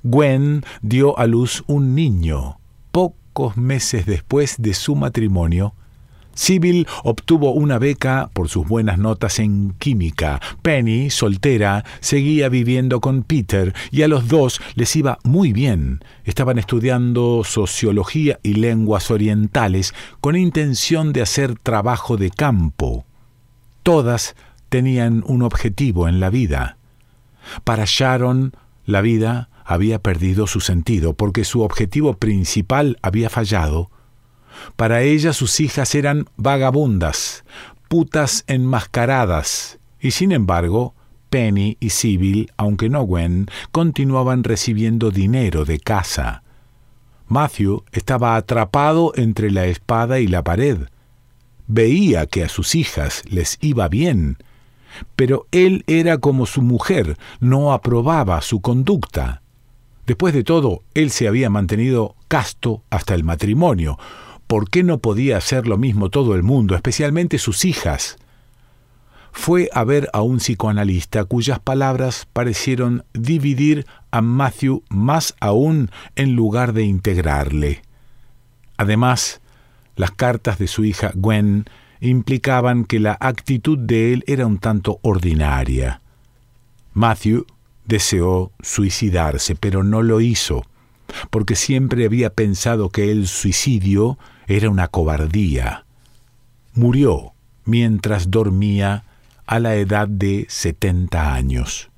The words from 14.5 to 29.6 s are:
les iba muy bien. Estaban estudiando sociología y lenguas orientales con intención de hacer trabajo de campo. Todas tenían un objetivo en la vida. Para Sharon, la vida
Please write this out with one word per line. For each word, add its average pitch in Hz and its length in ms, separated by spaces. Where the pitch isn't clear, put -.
les 120 220
iba 139 280
muy 151 300
bien. 87 500
Estaban 123 340
estudiando 120 840
sociología 107 1000
y 104 140
lenguas 110 560
orientales 104 840
con 147 140
intención 156 760
de 135 80
hacer 123 380
trabajo 113 580
de 95 140
campo. 82 760
Todas 127 520
tenían 123 580
un 123 160
objetivo 104 640
en 90 120
la 92 120
vida. 73 460
Para 110 220
Sharon, 127 680
la 98 140
vida 117 480